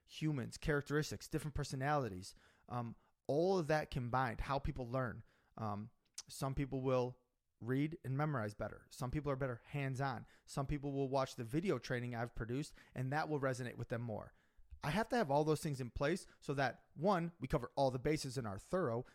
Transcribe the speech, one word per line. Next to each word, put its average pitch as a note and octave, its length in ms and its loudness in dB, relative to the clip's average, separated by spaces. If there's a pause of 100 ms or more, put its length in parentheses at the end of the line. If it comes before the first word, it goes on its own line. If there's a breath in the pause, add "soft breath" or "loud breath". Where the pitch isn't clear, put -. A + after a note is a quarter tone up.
humans, C#3 500 -2
characteristics, C#3+ 720 0
different D#3 280 -4
personalities, C3 800 -2 (340 soft breath)
um, A#2+ 260 -6 (320 soft breath)
all F3 300 4
of D#3+ 100 2
that D#3 220 2
combined, B2 520 0
how C#3 180 0
people C3+ 300 -2
learn. A#2+ 340 -2 (340 soft breath)
Um, G#2+ 320 -4 (380)
some C3+ 260 -2
people C3+ 280 -2
will B2+ 340 4 (460)
read C#3 420 2
and C3 140 -2
memorize C3+ 360 0
better. - 360 -6
Some B2 220 -4
people D3 200 0
are C3+ 40 2
better B2+ 260 -2 (100)
hands-on. C3+ 540 -2 (200 soft breath)
Some C#3 200 -2
people C#3+ 260 -2
will C#3 160 2
watch C3 280 2
the B2 80 -4
video D3 340 2
training B2 380 -2
I've A#2 200 -4
produced, B2 380 -2 (220 loud breath)
and C3 180 -2
that D#3 160 0
will D3+ 100 0
resonate B2+ 380 -2
with A2+ 120 -6
them A#2+ 120 -2
more. A2+ 320 -6 (500 soft breath)
I C#3+ 60 0
have G#3+ 200 2
to C4+ 60 2
have G#3 140 2
all D3 140 6
those D3+ 160 4
things C#3+ 200 -2
in B2 120 -6
place D#3 340 0 (140)
so - 160 -4
that, C3+ 240 0 (160)
one, E3+ 440 2
we C3+ 80 -4
cover C#3 280 0
all C3+ 160 4
the B2+ 80 -2
bases C#3+ 380 0
and A#2 100 -2
are G2 100 -4
thorough, B2+ 580 0